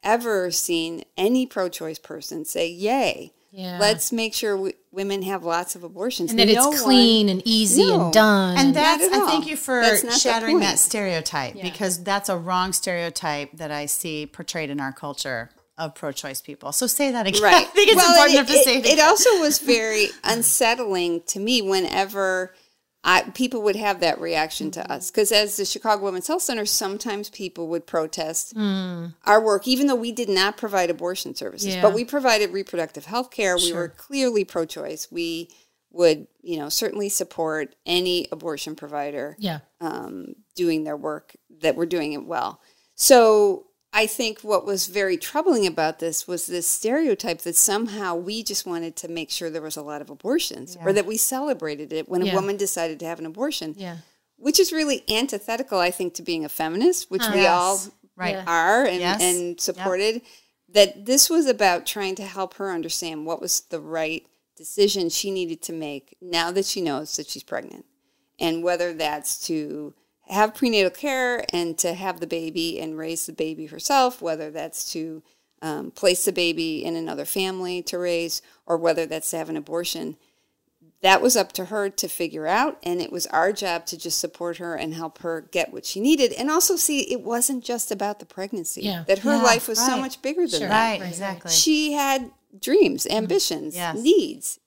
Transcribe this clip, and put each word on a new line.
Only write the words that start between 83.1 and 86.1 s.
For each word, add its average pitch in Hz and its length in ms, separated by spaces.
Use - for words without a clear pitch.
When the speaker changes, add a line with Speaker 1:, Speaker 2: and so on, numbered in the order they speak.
Speaker 1:
was 175 180
our 170 240
job 175 340
to 175 100
just 165 240
support 170 380
her 170 160
and 156 180
help 160 260
her 165 220
get - 220
what - 140
she - 120
needed. 269 360